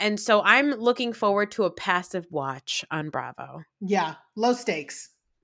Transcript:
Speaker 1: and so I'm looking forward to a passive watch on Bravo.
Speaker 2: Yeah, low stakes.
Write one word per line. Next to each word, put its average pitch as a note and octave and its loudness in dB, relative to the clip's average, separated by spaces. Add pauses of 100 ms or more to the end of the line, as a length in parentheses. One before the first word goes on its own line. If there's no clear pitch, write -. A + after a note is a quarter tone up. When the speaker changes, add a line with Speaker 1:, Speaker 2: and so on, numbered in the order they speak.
Speaker 1:
and G#3 0
so G#3 4
I'm C4 6
looking A#3+ 2
forward G#3 0
to G#3 0
a F3 2
passive F3+ -2
watch C3+ -6
on D#3 -4
Bravo. C3 -8 (180)
Speaker 2:
Yeah, F3+ -2 (200)
low A#3+ 2
stakes. E3 -6 (340)